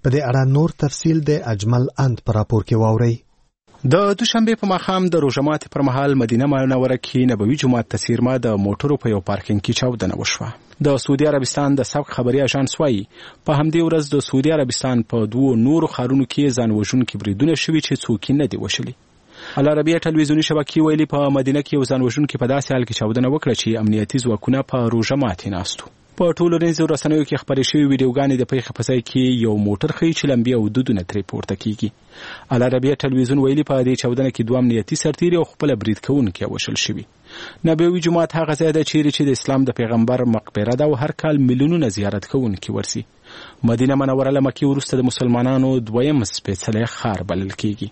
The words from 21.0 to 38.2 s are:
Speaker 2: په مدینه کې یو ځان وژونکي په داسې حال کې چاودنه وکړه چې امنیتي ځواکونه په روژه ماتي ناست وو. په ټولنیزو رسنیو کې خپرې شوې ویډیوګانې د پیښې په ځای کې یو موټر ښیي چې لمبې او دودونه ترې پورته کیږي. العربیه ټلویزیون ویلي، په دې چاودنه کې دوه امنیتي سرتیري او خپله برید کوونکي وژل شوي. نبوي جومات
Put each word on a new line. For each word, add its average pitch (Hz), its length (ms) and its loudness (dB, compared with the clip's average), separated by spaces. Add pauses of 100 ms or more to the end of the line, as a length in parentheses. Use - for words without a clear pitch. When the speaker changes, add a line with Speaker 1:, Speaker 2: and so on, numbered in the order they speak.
Speaker 2:
په 143 240 0
مدینه 139 320 2
کې - 140 -6
یو 135 100 2
ځان 131 180 0
وژونکي 131 360 0
په 123 80 0
داسې 135 260 0
حال 127 100 0
کې 117 100 -4
چاودنه 123 360 0
وکړه 143 240 0
چې 113 260 -2
امنیتي 107 400 0
ځواکونه 123 440 -2
په 123 320 -2
روژه 117 220 0
ماتي 104 340 -4
ناست 95 320 -8
وو. - 60 -20 (300)
په 170 140 2
ټولنیزو 165 540 0
رسنیو 156 360 0
کې 143 200 -2
خپرې 131 200 0
شوې 151 280 2
ویډیوګانې 131 480 2
د 127 40 0
پیښې 123 340 -4
په 120 60 -8
ځای 127 180 0
کې 127 220 -2 (220)
یو 110 120 2
موټر 104 420 0
ښیي 165 140 2
چې - 180 -4
لمبې 123 240 2
او 107 140 0
دودونه 113 340 0
ترې 98 260 -6
پورته 101 260 -6
کیږي. 107 340 -4 (600)
العربیه 127 440 2
ټلویزیون 131 440 0
ویلي، 139 240 2
په 135 200 0
دې 127 200 2
چاودنه 127 260 0
کې 123 140 -4
دوه 120 160 0
امنیتي 120 380 0
سرتیري 170 400 0
او 165 60 2
خپله 143 320 -2
برید 107 240 -2
کوونکي 120 460 -2
وژل 107 300 -6
شوي. - 300 -6 (640)
نبوي 170 340 2
جومات 165 360 0